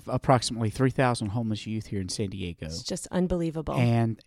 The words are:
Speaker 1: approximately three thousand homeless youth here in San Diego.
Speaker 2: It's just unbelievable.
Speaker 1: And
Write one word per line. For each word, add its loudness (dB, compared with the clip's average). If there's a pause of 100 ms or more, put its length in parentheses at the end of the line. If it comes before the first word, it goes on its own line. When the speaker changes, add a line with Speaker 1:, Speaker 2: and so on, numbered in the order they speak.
Speaker 1:
approximately 2
three 2
thousand 2
homeless -2
youth -4
here -4
in -4
San -4
Diego. -8
Speaker 2:
It's -8
just -8
unbelievable. 0
Speaker 1:
And 2